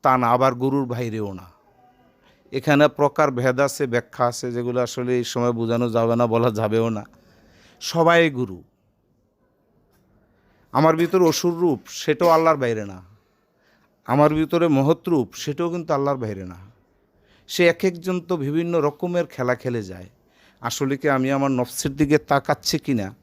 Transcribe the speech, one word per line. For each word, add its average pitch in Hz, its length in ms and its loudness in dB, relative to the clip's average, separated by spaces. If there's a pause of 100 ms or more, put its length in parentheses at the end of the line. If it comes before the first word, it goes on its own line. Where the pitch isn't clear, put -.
তা 131 160 4
না, 123 100 2
আবার 123 260 4
গুরুর 135 320 -2
বাইরেও 113 480 -6
না। 90 180 -16 (1000)
এখানে 147 360 4
প্রকার 147 440 0
ভেদ 127 280 -2
আছে, 139 280 -2
ব্যাখ্যা 120 380 -2
আছে, 120 260 -4
যেগুলো 120 300 -4
আসলে 123 360 -2
এই 120 60 0
সময় 120 280 -2
বোঝানো 117 380 -2
যাবে 117 260 0
না, 120 120 2
বলা 117 240 2
যাবেও 110 380 0
না। 107 160 -6 (760)
সবাই 165 500 4
গুরু। 120 340 -6 (2000)
আমার 160 240 4
ভিতরে 175 280 2
অসুর 170 300 2
রূপ, 165 340 0
সেটাও 160 420 0
আল্লাহর 160 280 4
বাইরে 117 280 -2
না। 92 160 -16 (1040)
আমার 147 280 4
ভিতরে 160 340 0
মহৎ 147 420 2
রূপ, 143 240 0
সেটাও 165 360 -6
কিন্তু 165 240 -6
আল্লাহর 139 240 -2
বাইরে 104 280 -8
না। 90 100 -16 (920)
সে 175 200 2
এক 170 160 2
একজন 180 380 -4
তো 170 160 -4
বিভিন্ন 160 440 -2
রকমের 170 440 -2
খেলা 127 300 -2
খেলে 120 280 -6
যায়। 92 220 -16 (560)
আসলে 135 360 -4
কি 147 120 -2
আমি 131 220 0
আমার 139 200 0
নফসের 131 440 -4
দিকে 147 220 2
তাকাচ্ছি - 640 -2
কি 143 140 -4
না 101 300 -4